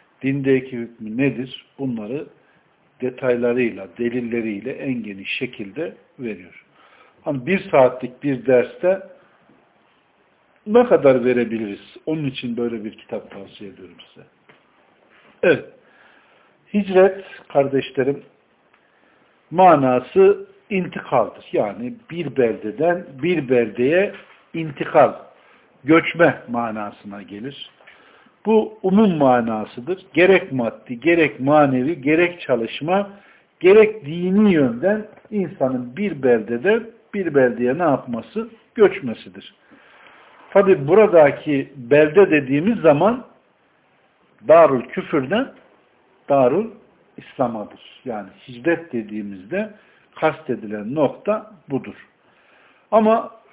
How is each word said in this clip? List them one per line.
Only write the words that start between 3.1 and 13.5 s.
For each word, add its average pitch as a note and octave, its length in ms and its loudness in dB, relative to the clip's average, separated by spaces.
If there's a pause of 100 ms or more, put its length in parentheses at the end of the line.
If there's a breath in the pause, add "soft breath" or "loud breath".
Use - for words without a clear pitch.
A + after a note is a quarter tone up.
delilleriyle A#2 760 -6
en C3 320 -8
geniş G2 260 -14
şekilde A#2 640 -10 (240)
veriyor. F#2 460 -14 (560 soft breath)
Hani C3+ 240 -8
bir F#3+ 260 -4
saatlik B2+ 520 2
bir C3 220 -4
derste C3 640 0 (1600 soft breath)
ne A#3 180 4
kadar C#3 400 4
verebiliriz? A2 800 -4
Onun D#3 200 -4
için C3 320 -8
böyle A#2 260 -6
bir G#2 140 -14
kitap - 340 -12
tavsiye G2 380 -20